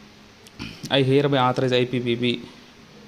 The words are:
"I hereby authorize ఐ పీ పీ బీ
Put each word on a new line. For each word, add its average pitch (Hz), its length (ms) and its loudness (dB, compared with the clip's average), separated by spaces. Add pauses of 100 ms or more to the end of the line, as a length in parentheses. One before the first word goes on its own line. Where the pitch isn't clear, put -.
(960)
"I 139 80 4
hereby 139 300 2
authorize 127 420 2
ఐ 123 100 2
పీ 123 140 -4
పీ 120 160 -2
బీ 120 260 0 (680)